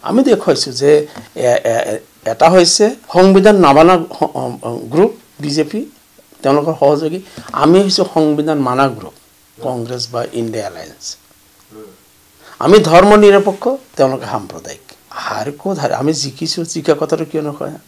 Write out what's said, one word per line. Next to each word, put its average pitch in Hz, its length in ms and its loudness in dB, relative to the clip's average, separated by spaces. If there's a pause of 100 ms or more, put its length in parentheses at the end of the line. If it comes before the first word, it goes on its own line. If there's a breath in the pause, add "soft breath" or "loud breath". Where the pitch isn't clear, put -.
আমি 233 200 -2
দেখুৱাইছো 185 500 0
যে 135 180 0 (440 loud breath)
এ-, 123 260 0 (120)
এ-, - 200 -2
এ-, 107 100 -8 (220)
এটা 117 260 0
হৈছে 185 340 4 (280)
সংবিধান 190 440 6
নামানা 160 380 6
হ-, - 460 -4
অ-, 123 220 -8
অ-, 120 200 -8 (100)
গ্ৰুপ 185 200 2 (280)
বিজেপি, 151 400 -4 (640)
তেওঁলোকৰ 147 380 0
সহযোগী। 156 380 0 (340 loud breath)
আমি 160 320 4
হৈছো 190 200 -2 (100)
সংবিধান 151 440 0 (100)
মানা 131 200 0
গ্ৰুপ, 107 280 -12 (460)
কংগ্ৰেছ 123 400 -10 (100)
বা 117 80 -6 (120)
ইণ্ডিয়া 113 380 -8
এলায়েন্স। 82 340 -20 (1600 loud breath)
আমি 185 140 4
ধৰ্ম 180 320 4 (140)
নিৰপেক্ষ, 196 400 2 (320)
তেওঁলোকে 131 380 -2
সাম্প্ৰদায়িক। 90 500 -14 (260)
হাৰ - 360 -10 (120)
ক'ত 196 200 -6
হাৰ-, - 240 -4
আমি 151 100 0
জিকিছো, 151 520 -8
জিকা 160 360 -2
কথাটো 156 240 -4
কিয় 156 180 -8
নকয়? 147 320 -10 (140)